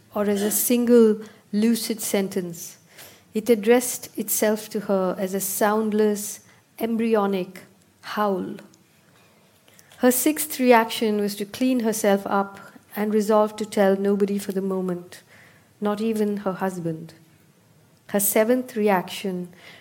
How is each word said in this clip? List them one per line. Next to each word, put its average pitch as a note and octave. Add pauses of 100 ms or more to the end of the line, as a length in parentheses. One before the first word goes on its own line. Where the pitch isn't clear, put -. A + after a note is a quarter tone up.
(160)
or G#3
as G3+
a G#3
single A#3 (320)
lucid A3+
sentence. F#3 (580)
It A3
addressed A#3
itself G#3+
to G#3
her F#3
as F#3+
a G3
soundless, G#3 (400)
embryonic G#3+ (400)
howl. G3+ (1400)
Her B3+
sixth D4+
reaction A3+
was G#3
to G#3
clean B3+
herself G#3
up G3 (360)
and G#3
resolve G#3+
to G#3+
tell G3
nobody G3+
for G3
the F#3+
moment, F#3 (580)
not G#3
even G#3+
her G3
husband. E3+ (960)
Her G3+
seventh A#3
reaction F#3 (320)